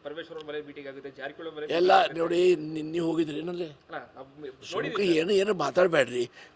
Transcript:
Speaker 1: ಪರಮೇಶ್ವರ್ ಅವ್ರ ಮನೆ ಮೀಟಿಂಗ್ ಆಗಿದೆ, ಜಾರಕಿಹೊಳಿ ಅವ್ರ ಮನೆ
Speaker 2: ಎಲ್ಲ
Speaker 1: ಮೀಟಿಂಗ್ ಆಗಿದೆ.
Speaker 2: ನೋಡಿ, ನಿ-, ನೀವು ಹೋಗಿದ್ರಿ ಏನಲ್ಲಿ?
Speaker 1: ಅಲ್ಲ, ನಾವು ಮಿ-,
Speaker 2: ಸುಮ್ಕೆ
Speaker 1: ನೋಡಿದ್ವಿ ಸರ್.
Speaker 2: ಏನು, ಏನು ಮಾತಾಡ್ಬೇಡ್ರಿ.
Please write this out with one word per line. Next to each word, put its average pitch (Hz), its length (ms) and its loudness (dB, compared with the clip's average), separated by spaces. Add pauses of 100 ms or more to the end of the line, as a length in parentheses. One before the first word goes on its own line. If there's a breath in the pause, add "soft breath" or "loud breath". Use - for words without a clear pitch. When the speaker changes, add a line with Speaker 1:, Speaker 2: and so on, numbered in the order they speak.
Speaker 1:
ಪರಮೇಶ್ವರ್ 160 360 -12
ಅವ್ರ 151 140 -12
ಮನೆ 151 80 -6
ಮೀಟಿಂಗ್ 143 260 -14
ಆಗಿದೆ, 135 240 -14
ಜಾರಕಿಹೊಳಿ 147 380 -12
ಅವ್ರ 151 140 -10
ಮನೆ 151 100 -4
Speaker 2:
ಎಲ್ಲ 180 180 4
Speaker 1:
ಮೀಟಿಂಗ್ - 0 -
ಆಗಿದೆ. 170 280 4
Speaker 2:
ನೋಡಿ, 175 360 4
ನಿ-, 156 260 -6
ನೀವು 160 260 -4
ಹೋಗಿದ್ರಿ 156 320 -2
ಏನಲ್ಲಿ? 175 260 -8
Speaker 1:
ಅಲ್ಲ, 143 500 -16
ನಾವು 139 260 -20
ಮಿ-, 143 60 -12
Speaker 2:
ಸುಮ್ಕೆ - 280 -14
Speaker 1:
ನೋಡಿದ್ವಿ 185 320 -2
ಸರ್. 170 80 4
Speaker 2:
ಏನು, 165 160 2
ಏನು 202 220 4
ಮಾತಾಡ್ಬೇಡ್ರಿ. 139 760 2 (260 loud breath)